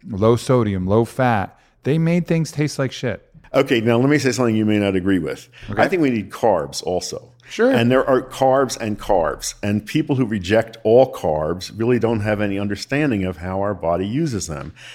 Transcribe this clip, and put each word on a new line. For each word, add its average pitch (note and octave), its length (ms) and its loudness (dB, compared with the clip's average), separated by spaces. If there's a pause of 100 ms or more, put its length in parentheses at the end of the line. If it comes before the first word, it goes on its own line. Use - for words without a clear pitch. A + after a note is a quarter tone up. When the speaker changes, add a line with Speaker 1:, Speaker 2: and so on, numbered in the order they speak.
Speaker 1:
low A2 280 4
sodium, G#2 500 0
low A2 180 4
fat, A2+ 540 -2 (240)
they E3 160 0
made E3+ 260 0
things E3 260 -2
taste D3 280 -4
like C3 140 -2
shit. - 280 -6 (320)
Speaker 2:
Okay, C3+ 280 2
now A#2 160 4
let C3 120 4
me D3 80 4
say B2 140 2
something A2+ 240 0
you A2 100 2
may G#2+ 140 2
not G2 160 0
agree F#2+ 240 2
with. C#2 280 -8 (220)
Speaker 1:
Okay. G#2 140 -2
Speaker 2:
I - 40 4
think F3+ 140 0
we C#3 80 4
need A2 220 -2
carbs D#2+ 520 0
also. - 480 -6 (180)
Speaker 1:
Sure. A#3+ 220 2
Speaker 2:
And A#2+ 200 2
there C3 180 4
are B2+ 140 4
carbs C3 560 0
and G#2+ 180 -4
carbs. D#2+ 640 -2
And G#2 240 -2
people D#3 300 0
who B2+ 100 2
reject G#2 580 0
all B2+ 300 6
carbs D#2+ 640 -4
really A#2 220 0
don't A2+ 220 0
have G#2 200 -2
any G2+ 160 -2
understanding G2+ 680 -2
of F#2 140 -4
how F#2 240 -6
our G2+ 140 -2
body E2+ 320 -2
uses B2 400 -4
them. C#2+ 260 -10 (220)